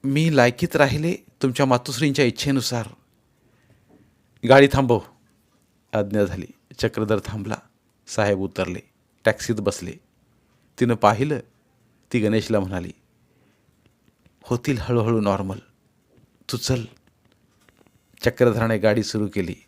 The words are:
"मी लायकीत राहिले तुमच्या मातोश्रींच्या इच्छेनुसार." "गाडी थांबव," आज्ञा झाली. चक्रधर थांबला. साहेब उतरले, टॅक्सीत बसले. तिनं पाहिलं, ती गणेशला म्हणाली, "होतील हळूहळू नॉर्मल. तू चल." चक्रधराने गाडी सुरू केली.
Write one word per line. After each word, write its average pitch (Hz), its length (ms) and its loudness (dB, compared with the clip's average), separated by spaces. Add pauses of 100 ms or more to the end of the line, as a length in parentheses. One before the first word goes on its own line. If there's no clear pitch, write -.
"मी 147 320 2
लायकीत 123 400 2
राहिले 151 380 2 (280)
तुमच्या 131 240 2
मातोश्रींच्या 135 580 0
इच्छेनुसार." 120 640 -2 (1600)
"गाडी 139 240 10
थांबव," 123 260 2 (960)
आज्ञा 104 300 0
झाली. 87 220 -6 (320)
चक्रधर 110 460 -2
थांबला. 107 320 -8 (500)
साहेब 104 320 0
उतरले, 92 420 -6 (440)
टॅक्सीत 107 300 0
बसले. 98 380 -4 (880)
तिनं 120 140 2
पाहिलं, 113 440 2 (760)
ती 120 80 2
गणेशला 107 400 0
म्हणाली, 92 320 -8 (1500)
"होतील 123 380 -4
हळूहळू 117 400 0
नॉर्मल. 98 380 -2 (920)
तू 127 40 -6
चल." 120 280 -4 (1400)
चक्रधराने 113 540 2
गाडी 107 240 2
सुरू 104 320 -2
केली. 87 200 -4 (140)